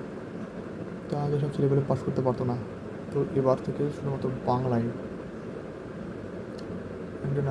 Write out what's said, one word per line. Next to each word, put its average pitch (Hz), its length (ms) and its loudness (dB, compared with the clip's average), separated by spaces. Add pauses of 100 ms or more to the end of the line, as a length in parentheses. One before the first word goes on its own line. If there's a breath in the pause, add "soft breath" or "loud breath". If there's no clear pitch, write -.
(1080)
তা 147 60 2 (100)
আগে 147 160 4
সব 143 140 2
ছেলেপেলে 139 340 6
পাস 135 160 4
করতে 135 220 2
পারতো 123 240 2
না, 123 40 2 (560)
তো 143 60 0 (220)
এবার 131 260 8
থেকে 139 180 0 (120)
শুধুমাত্র 135 300 -2 (240)
বাংলায় 123 380 4 (2500)
ইন্ডিয়ান 143 260 2